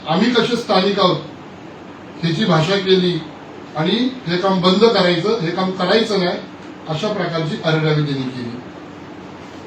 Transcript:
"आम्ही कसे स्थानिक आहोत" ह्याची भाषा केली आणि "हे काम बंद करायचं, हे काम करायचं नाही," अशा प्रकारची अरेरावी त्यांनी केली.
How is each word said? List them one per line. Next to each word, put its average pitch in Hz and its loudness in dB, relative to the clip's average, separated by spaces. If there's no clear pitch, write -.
"आम्ही 196 4
कसे 233 4
स्थानिक 202 2
आहोत" 170 4
ह्याची 170 2
भाषा 170 4
केली 185 4
आणि 180 2
"हे 175 0
काम 185 2
बंद 190 6
करायचं, 185 4
हे 165 0
काम 185 0
करायचं 202 2
नाही," 180 0
अशा 156 -4
प्रकारची 165 -2
अरेरावी 156 2
त्यांनी 135 -2
केली. 120 -6